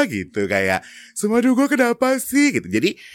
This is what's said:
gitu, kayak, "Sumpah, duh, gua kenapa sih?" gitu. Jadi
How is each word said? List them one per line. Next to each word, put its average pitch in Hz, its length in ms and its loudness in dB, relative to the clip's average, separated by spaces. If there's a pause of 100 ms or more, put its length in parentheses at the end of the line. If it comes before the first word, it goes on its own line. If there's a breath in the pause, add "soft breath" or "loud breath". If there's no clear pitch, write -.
gitu, 101 400 -4
kayak, 95 320 0 (320 loud breath)
"Sumpah, 226 320 0
duh, 254 80 4
gua 262 160 2
kenapa 254 480 0
sih?" 262 400 0
gitu. 90 160 0
Jadi 147 240 0 (180 loud breath)